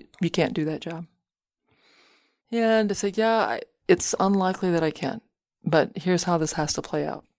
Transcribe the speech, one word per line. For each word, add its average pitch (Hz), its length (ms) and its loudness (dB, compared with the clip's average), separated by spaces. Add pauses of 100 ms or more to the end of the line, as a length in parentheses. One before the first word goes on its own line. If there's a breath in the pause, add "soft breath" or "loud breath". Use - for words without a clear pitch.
(220)
you 170 80 0
can't - 240 0
do 156 120 -2
that 156 160 -6
job." 170 260 -10 (1400 soft breath)
And 226 400 2
I - 20 -2
said, 202 240 -2
"Yeah, 226 200 2
I, 147 240 -2 (260)
it's - 320 2
unlikely 190 520 2
that 165 120 2
I 156 80 0
can, - 280 -8 (460)
but 156 300 4
here's 180 280 0
how 175 140 2
this 156 160 -2
has 151 200 -2
to - 80 -4
play 147 240 -4
out." 151 200 -8 (140)